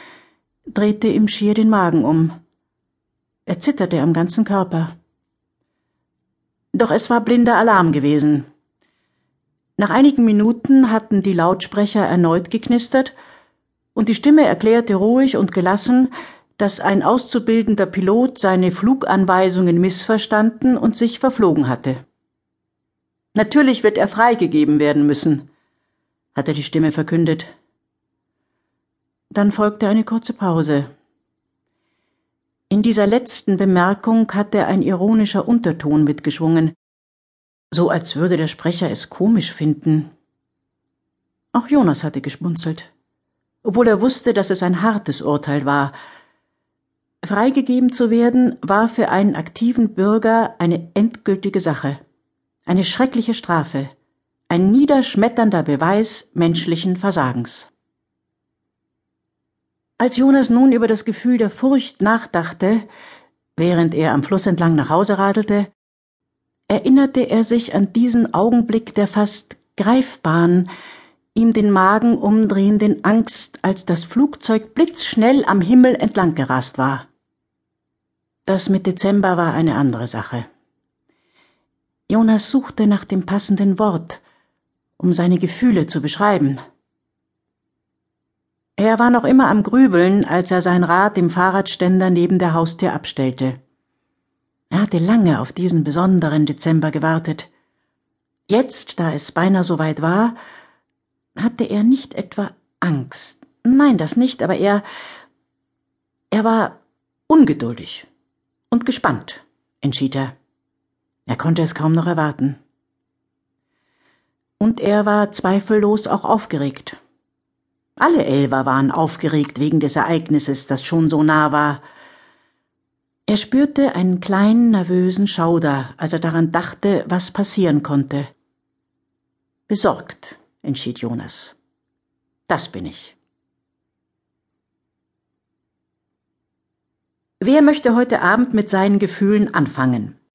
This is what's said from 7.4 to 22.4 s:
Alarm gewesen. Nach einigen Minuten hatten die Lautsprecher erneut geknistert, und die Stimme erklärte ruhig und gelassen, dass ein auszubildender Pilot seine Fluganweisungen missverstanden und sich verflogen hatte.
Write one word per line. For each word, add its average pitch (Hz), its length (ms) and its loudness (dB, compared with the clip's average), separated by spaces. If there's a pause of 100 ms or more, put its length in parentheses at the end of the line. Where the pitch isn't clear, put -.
Alarm 190 360 4
gewesen. 147 520 0 (1300)
Nach 202 100 0
einigen 269 380 2
Minuten 233 640 4
hatten 214 320 0
die 190 100 0
Lautsprecher 185 720 0
erneut 170 460 0
geknistert, 240 640 -2 (800)
und 220 180 -2
die 220 40 2
Stimme 294 300 4
erklärte 220 520 2
ruhig 247 420 2
und 196 140 -2
gelassen, 208 600 0 (460)
dass 196 220 -2
ein 196 220 0
auszubildender 226 840 0
Pilot 208 520 0
seine 185 320 2
Fluganweisungen 185 1120 0
missverstanden 220 960 0
und 226 180 0
sich 233 240 -2
verflogen 185 480 0
hatte. 127 380 -4 (1300)